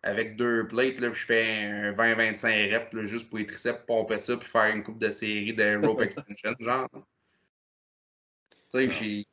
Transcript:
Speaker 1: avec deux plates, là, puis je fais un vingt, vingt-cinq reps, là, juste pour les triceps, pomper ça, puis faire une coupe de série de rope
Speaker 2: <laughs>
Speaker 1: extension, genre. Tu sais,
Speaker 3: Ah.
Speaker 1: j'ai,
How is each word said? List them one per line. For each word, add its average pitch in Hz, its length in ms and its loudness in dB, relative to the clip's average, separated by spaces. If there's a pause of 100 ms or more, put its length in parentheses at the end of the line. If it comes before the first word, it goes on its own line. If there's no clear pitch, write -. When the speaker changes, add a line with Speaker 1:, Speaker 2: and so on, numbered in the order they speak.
Speaker 1:
avec 107 320 -2
deux 117 320 2
plates, 123 320 0
là, 120 100 0
puis 110 100 -8
je - 60 -8
fais 113 380 2
un 104 280 -2
vingt, 113 220 4
vingt-cinq 110 580 2
reps, 113 220 -2
là, 110 100 -4
juste 113 240 -6
pour 110 100 -6
les 104 80 -2
triceps, - 380 -6
pomper 110 360 0
ça, 123 160 -2
puis - 120 -14
faire 107 240 4
une 107 120 -2
coupe 113 160 -10
de 107 100 2
série 107 440 -4
de 104 300 4
rope 110 160 2
Speaker 2:
<laughs> - 20 4
Speaker 1:
extension, 104 580 -4
genre. 127 280 -2 (1800)
Tu 127 80 0
sais, 131 100 4
Speaker 3:
Ah. 123 120 -2
Speaker 1:
j'ai, 104 320 -4